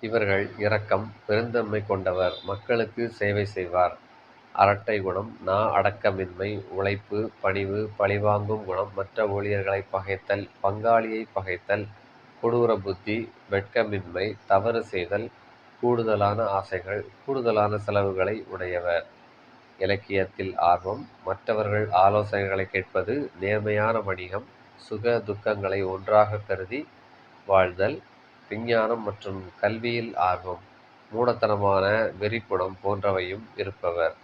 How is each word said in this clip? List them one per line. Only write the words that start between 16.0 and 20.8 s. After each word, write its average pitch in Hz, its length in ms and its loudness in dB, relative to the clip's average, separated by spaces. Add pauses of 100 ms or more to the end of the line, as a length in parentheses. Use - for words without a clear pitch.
ஆசைகள், 95 560 -2 (120)
கூடுதலான 107 600 0
செலவுகளை 101 600 0 (120)
உடையவர். 87 560 -2 (760)
இலக்கியத்தில் 95 760 -2
ஆர்வம், 92 440 2 (200)